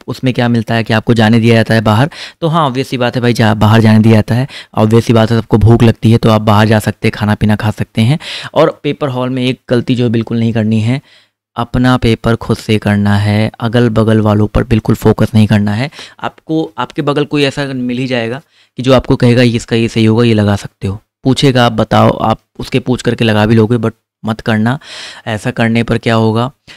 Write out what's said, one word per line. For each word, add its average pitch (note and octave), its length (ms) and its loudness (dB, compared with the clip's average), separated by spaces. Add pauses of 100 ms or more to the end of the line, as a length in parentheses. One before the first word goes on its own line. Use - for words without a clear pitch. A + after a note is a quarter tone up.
उसमें B2+ 280 -4
क्या A#2+ 140 0
मिलता A#2 260 -2
है A2+ 100 -2
कि A2+ 80 -6
आपको A2 220 0
जाने A2 260 4
दिया A#2 140 4
जाता A2 200 2
है A2+ 60 2
बाहर, A2 300 0 (300)
तो E3+ 80 -2
हाँ D#3 180 0
ऑब्वियस C3 220 -4
सी C3+ 100 -6
बात A#2+ 180 -2
है A#2+ 60 -4
भाई, A#2+ 100 2
जा-, G#2+ 240 2
बाहर A2 240 4
जाने A2 180 6
दिया A2 160 4
जाता G#2+ 200 0
है, B2+ 140 -2 (260)
ऑब्वियस A2 300 2
सी - 80 0
बात A2 180 2
है A#2 80 0
सबको A2+ 200 0
भूख A2+ 240 4
लगती A2+ 300 2
है A#2 60 4
तो A#2+ 120 2
आप G#2+ 100 2
बाहर G#2+ 260 2
जा G#2+ 120 2
सकते A2 300 -4
हैं, G#2+ 80 -2
खाना G#2+ 180 -2
पीना G#2+ 220 0
खा G#2+ 140 -4
सकते - 320 -4
हैं। C3+ 160 0 (360)
और - 280 0
पेपर C#3+ 260 -4
हॉल B2+ 220 -4
में B2+ 160 -4
एक B2+ 140 -4 (100)
गलती B2 240 0
जो B2 160 0
बिल्कुल A#2 320 -4
नहीं A2+ 100 0
करनी A2 280 0
है, A#2+ 200 -2 (560)
अपना B2 400 0
पेपर A#2 400 0
खुद A2+ 200 -4
से G#2+ 220 -2
करना G2+ 380 0
है, G#2 340 0 (100)
अगल A#2+ 280 0
बगल A2 320 2
वालों G#2 260 2
पर A2 180 -2
बिल्कुल A2 300 0
फोकस A2 400 0
नहीं A2 120 4
करना G#2 260 0
है। B2 180 -4 (320)
आपको, D#3+ 560 -6
आपके B2 240 -6
बगल C#3+ 220 -2
कोई D3 180 -4
ऐसा C#3 220 -2
मिल B2 340 -6
ही C3 80 -4
जाएगा B2 340 -6 (360)
कि C3 60 -8
जो C3 100 2
आपको B2+ 240 2
कहेगा, A#2+ 260 4
"ये A#2+ 140 2
इसका A#2 200 -4
ये A2+ 120 0
सही A2+ 160 0
होगा, A2 200 2
ये A#2 100 2
लगा G#2 220 0
सकते - 300 -10
हो।" G2 140 -8 (240)
पूछेगा, B2+ 420 2
आप A#2+ 60 0
बताओ, A2 380 2
आप - 300 -2 (180)
उसके B2 200 -6
पूछ A#2+ 240 -4
करके A#2 220 -2
लगा G#2+ 220 0
भी A#2 80 2
लोगे, A2 220 2
but A2+ 160 -2 (320)
मत A2 160 -6
करना। A#2 380 -2 (480)
ऐसा A2+ 240 -6
करने A#2 320 0
पर A#2 160 -2
क्या A2+ 160 -2
होगा, A2+ 360 0 (260)